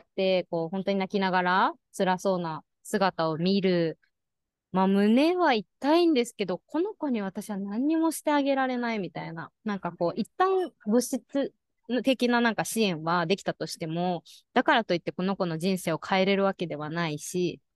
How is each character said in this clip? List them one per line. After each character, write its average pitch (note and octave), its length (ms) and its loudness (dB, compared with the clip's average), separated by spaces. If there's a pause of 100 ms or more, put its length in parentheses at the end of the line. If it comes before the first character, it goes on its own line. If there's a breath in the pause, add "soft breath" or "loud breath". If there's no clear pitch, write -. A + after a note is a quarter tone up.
(140)
て、 F#3+ 360 2
こ E3 160 -2
う、 - 20 -8
本 F#3+ 160 -6
当 G3+ 80 0
に G3 60 0
泣 F#3+ 120 -4
き G3+ 100 -2
な F#3+ 120 0
が F3+ 100 2
ら F#3+ 300 2 (240)
辛 F#3 220 2
そ F#3+ 180 0
う - 20 -2
な D#3+ 240 -6 (220)
姿 F#3 440 0
を D#3 80 -2
見 F#3+ 240 2
る。 E3+ 380 0 (760)
ま F#3 100 2
あ、 F#3+ 40 4
胸 A3 500 4
は D#4+ 180 2
痛 C4 420 0
い F4 100 4
ん D#4+ 80 4
で A#3+ 100 2
す A3+ 120 -10
け G3 100 -2
ど、 F3+ 200 -4
こ D4+ 140 -4
の G#4 140 -4
子 D4+ 140 -6
に A3+ 140 -2
私 G3 280 -8
は G3+ 80 -6
何 G3+ 280 -4
に D#4+ 100 2
も D#4+ 160 2
し - 100 -10
て D4+ 80 -2
あ D4 100 2
げ C#4 140 0
ら C4+ 120 0
れ B3+ 100 -2
な A#3 180 -2
い G#3 60 -2
み E3 100 -6
た E3 140 -10
い E3 80 -10
な。 E3 180 -12 (140)
な G#3 120 -2
ん - 40 -8
か E3+ 100 -6
こ F3 260 -2
う、 A#3 40 -2
一 - 160 -8
旦 F#4 340 2 (160)
物 A3 140 4
質 C4 520 -4 (520)
的 B3 240 2
な A#3+ 120 2
な A#3 120 2
ん - 20 -12
か F3 100 -2
支 - 180 -2
援 E3+ 200 0
は E3+ 240 0
で F#3+ 100 0
き - 60 -8
た E3+ 120 -4
と D3+ 120 -6
し - 120 -10
て E3+ 80 -6
も、 E3+ 360 -2 (320 soft breath)
だ - 80 4
か D#4 120 4
ら A#3 100 2
と F3+ 100 -2
い E3+ 40 0
っ - 20 -12
て - 120 -8
こ - 100 -6
の F#3+ 120 -2
子 F#3 120 -2
の D#3+ 120 -4
人 F#3+ 200 0
生 E3+ 140 -2
を D3+ 120 -4
変 F#3+ 180 2
え - 40 2
れ G3 100 2
る G3 80 2
わ G3 100 2
け F3+ 120 -6
で D#3 100 -8
は D3+ 140 -8
な E3+ 180 -2
い D3+ 100 -6
し、 F3+ 420 -4 (140)